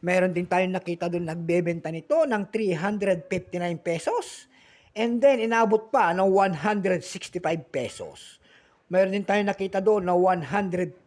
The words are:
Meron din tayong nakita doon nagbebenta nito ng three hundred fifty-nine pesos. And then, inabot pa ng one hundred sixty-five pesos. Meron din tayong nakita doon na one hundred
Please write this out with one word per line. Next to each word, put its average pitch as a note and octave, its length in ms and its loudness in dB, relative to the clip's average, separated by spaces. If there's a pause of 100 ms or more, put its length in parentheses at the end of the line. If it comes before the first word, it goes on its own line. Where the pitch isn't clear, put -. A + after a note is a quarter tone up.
Meron F3+ 320 2
din F3 160 -2
tayong F#3 240 2
nakita F3 380 -4
doon F3 180 -4
nagbebenta E3+ 640 -2
nito C#4+ 320 0
ng G#3+ 240 -2
three G#3+ 240 -2
hundred F#3+ 560 -2
fifty-nine F3 540 -4
pesos. - 640 -4 (480)
And A#3 240 0
then, C4 240 4
inabot A3+ 480 2
pa F#3 240 4
ng F#3+ 160 4
one G3 240 4
hundred F#3 480 0
sixty-five E3 640 -6
pesos. - 720 -10 (480)
Meron F#3+ 240 2
din G3+ 140 -4
tayong G3+ 260 2
nakita F#3+ 320 -4
doon G3+ 240 2
na F3+ 80 4
one F3+ 300 2
hundred F3+ 500 -2 (100)